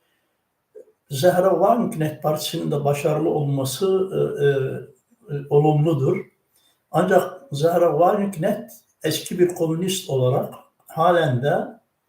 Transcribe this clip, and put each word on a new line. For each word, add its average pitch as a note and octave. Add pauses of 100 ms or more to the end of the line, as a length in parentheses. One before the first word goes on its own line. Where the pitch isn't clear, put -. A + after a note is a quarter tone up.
(1120)
Zehra F3+
Wagenknecht F3+
Partisi'nin D#3
de C#3+
başarılı D3+
olması, D3
e, C#3+
e, C#3+ (880)
e, C#3
olumludur. D3+ (720)
Ancak F#3 (100)
Zehra E3+
Wagenknecht F#3+ (300)
eski D#3
bir F3
komünist E3
olarak C3 (320)
halen D#3+
de, E3 (420)